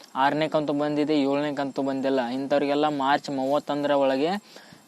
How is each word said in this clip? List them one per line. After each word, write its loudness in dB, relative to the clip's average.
ಆರನೇ 2
ಕಂತು 0
ಬಂದಿದೆ, 0
ಏಳನೇ 0
ಕಂತು -4
ಬಂದಿಲ್ಲ. 0
ಇಂಥವ್ರಿಗೆಲ್ಲ 0
ಮಾರ್ಚ್ 0
ಮೂವತ್ತೊಂದರ -2
ಒಳಗೆ 2